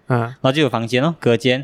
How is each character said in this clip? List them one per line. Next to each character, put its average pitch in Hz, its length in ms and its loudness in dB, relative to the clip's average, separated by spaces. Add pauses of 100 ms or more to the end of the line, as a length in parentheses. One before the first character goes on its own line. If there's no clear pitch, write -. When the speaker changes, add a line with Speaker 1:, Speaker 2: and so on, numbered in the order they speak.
Speaker 1:
嗯。 123 140 0
Speaker 2:
然 117 200 -8
后 135 100 2
就 151 120 0
有 135 60 2
房 113 180 -4
间 123 160 0
咯， 165 160 0
隔 117 180 2
间 131 260 0